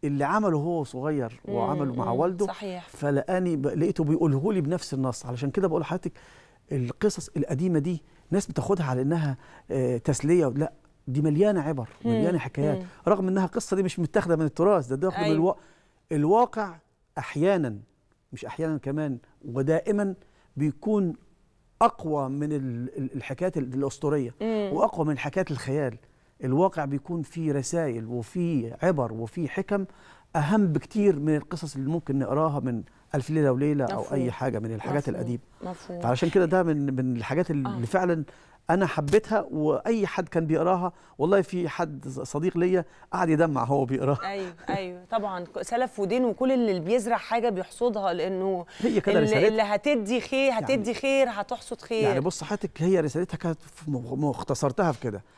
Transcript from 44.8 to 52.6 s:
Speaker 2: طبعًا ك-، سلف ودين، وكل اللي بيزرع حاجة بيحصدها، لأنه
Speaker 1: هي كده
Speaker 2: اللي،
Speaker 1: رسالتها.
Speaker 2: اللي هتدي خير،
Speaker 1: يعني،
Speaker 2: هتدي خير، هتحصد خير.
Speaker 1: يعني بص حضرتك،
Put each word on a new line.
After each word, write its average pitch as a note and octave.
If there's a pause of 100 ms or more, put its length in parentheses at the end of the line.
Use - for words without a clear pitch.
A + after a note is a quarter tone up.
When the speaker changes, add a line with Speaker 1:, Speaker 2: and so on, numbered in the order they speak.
Speaker 2:
طبعًا G3
ك-، -
سلف A#3
ودين، A3
وكل B3+
اللي A3
بيزرع G#3
حاجة A3+
بيحصدها، G3
لأنه F#3 (120)
Speaker 1:
هي A3
كده G3+
Speaker 2:
اللي، A3
Speaker 1:
رسالتها. G#3+
Speaker 2:
اللي A3
هتدي G#3+
خير، C4+
Speaker 1:
يعني، A3
Speaker 2:
هتدي A#3+
خير، C4+
هتحصد -
خير. A3
Speaker 1:
يعني F#3+
بص D#3+
حضرتك، G3